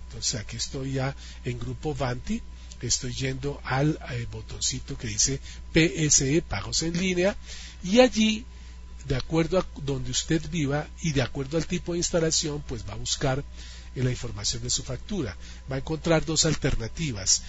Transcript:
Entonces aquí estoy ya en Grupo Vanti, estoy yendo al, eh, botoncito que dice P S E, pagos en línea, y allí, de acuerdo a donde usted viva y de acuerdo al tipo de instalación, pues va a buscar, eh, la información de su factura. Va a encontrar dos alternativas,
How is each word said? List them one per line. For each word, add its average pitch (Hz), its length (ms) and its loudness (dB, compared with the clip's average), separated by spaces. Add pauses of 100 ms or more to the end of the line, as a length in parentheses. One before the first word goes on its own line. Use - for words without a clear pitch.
Entonces - 300 -2
aquí 117 200 -8
estoy 135 340 -4
ya 135 240 0 (300)
en 123 120 -2
Grupo 127 360 -4
Vanti, 131 480 -2 (400)
estoy 120 320 0
yendo 135 500 -4
al, 147 340 2 (120)
eh, 120 200 -4
botoncito 113 680 -6
que 120 100 -6
dice 135 320 0 (320)
P 160 320 4
S 143 320 6
E, 175 60 4
pagos 104 400 -2
en 170 180 0
línea, 185 340 4 (480)
y 196 180 8
allí, 220 440 6 (640)
de 127 80 2
acuerdo 165 420 2
a 175 80 4 (160)
donde 131 280 -2
usted 156 400 2
viva 151 360 0 (140)
y 160 120 2
de 131 100 4
acuerdo 139 340 -2
al 156 100 2
tipo 180 260 -2
de 175 60 0
instalación, 160 680 2
pues 107 180 -6
va 104 60 -8
a 107 40 -8
buscar, 131 460 0 (520)
eh, 135 80 -2
la 127 80 4
información 104 520 -4
de 123 60 -4
su 123 140 0
factura. 135 520 -4 (380)
Va 131 40 0
a - 20 -2
encontrar 160 480 2
dos 160 180 2
alternativas, 123 1040 2